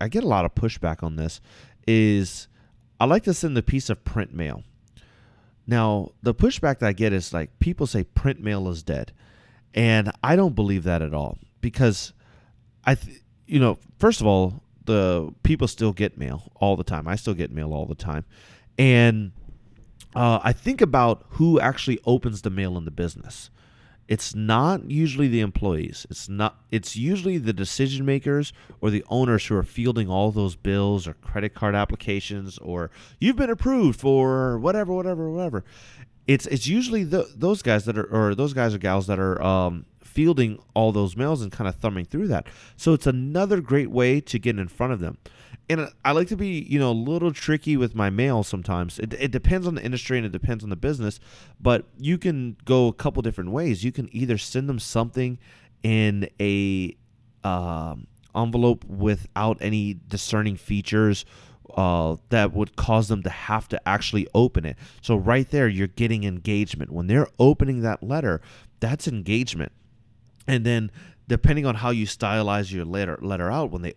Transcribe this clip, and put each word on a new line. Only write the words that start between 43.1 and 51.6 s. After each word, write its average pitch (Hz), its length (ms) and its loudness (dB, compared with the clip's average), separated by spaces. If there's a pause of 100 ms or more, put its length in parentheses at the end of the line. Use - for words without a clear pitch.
great 135 300 0
way 127 300 2
to 131 180 -6
get 110 180 -2
in 95 120 -6
front 127 240 -4
of 107 80 -4
them. 80 180 -6 (500)
And 156 220 -2 (140)
I 135 80 2
like 170 160 2
to 220 80 -6
be, 185 240 -4
you 143 180 -2
know, 131 140 2
a - 0 -
little 156 400 0
tricky 151 440 0
with 117 200 0
my 104 120 2
mail 113 360 0
sometimes. 90 560 -4
It, 110 140 -6
it 131 180 -4
depends 180 340 2
on 175 80 -2
the - 100 -6
industry 127 320 -4
and 117 80 -2
it 104 60 -4
depends 104 320 -4
on 104 80 -10
the 95 60 -2
business, 120 420 -2 (420)